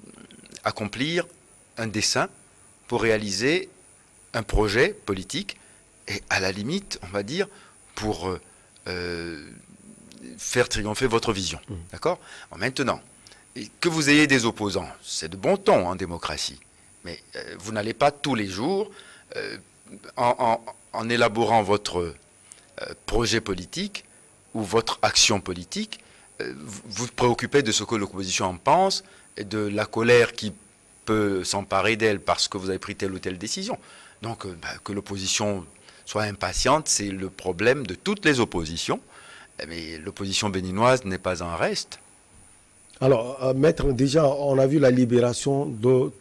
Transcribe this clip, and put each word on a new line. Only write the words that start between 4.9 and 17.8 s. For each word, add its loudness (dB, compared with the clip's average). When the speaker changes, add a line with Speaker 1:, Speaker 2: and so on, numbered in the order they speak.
Speaker 1:
politique -6
et, -6
à 0
la 0
limite, -6
on -12
va -4
dire, -4
pour, -4
euh, -4
euh, -6
faire 0
triompher -2
votre 2
vision. -4
Speaker 2:
Mmh. -10
Speaker 1:
D'accord ? -2
Bon, -16
maintenant, -2
et -12
que -2
vous 2
ayez 8
des 4
opposants, -2
c'est -8
de -10
bon 2
ton 4
en -2
démocratie, -6
mais, -12
euh, -12
vous -10
n'allez -2